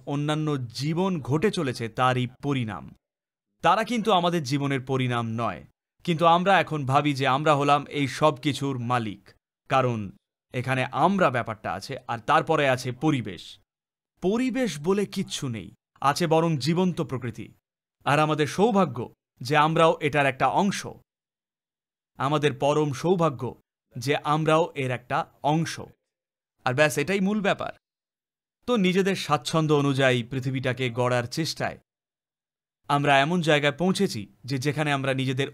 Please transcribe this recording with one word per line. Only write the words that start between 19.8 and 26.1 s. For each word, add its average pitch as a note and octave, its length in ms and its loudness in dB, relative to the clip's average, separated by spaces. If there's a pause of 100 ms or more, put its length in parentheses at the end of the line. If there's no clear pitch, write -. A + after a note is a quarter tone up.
এটার C#3+ 260 0
একটা C3+ 220 2
অংশ, F3 400 0 (1300)
আমাদের C#3+ 360 0
পরম D3 400 2
সৌভাগ্য D3+ 680 0 (360)
যে C3+ 200 -2
আমরাও D#3 580 2
এর C3 160 -4
একটা C3+ 420 -6 (100)
অংশ। D3+ 360 0 (840)